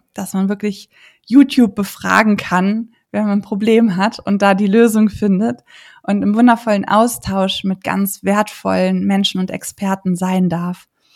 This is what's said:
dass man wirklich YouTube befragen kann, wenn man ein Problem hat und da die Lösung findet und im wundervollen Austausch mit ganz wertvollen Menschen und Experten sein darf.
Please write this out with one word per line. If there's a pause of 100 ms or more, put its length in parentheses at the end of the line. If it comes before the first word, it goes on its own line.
(160)
dass
man
wirklich (380)
YouTube
befragen
kann, (220)
wenn
man
ein
Problem
hat
und
da
die
Lösung
findet (380)
und
im
wundervollen
Austausch
mit
ganz
wertvollen
Menschen
und
Experten
sein
darf. (280)